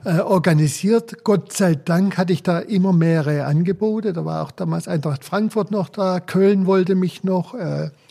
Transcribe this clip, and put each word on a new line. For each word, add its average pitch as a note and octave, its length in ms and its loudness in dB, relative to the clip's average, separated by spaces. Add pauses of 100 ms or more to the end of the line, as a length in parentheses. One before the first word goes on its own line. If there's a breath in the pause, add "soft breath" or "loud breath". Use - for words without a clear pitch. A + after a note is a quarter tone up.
äh, E3+ 160 0
organisiert. F#3 1040 2
Gott G3+ 300 0
sei F3+ 200 2
Dank F3 460 0
hatte F#3 140 0
ich - 100 -2
da F3 160 0
immer F#3+ 340 0
mehrere D#3+ 520 2
Angebote. F#3+ 680 -2
Da E3 120 -6
war D#3+ 180 -4
auch D3+ 80 -10
damals E3 360 -4
Eintracht D3+ 380 -4
Frankfurt G#3+ 460 -2
noch G3+ 180 -2
da, F#3 300 -2
Köln F#3+ 480 2
wollte F#3+ 260 2
mich F#3 300 -2
noch, F#3 320 -2
äh, D#3 340 -4 (200 soft breath)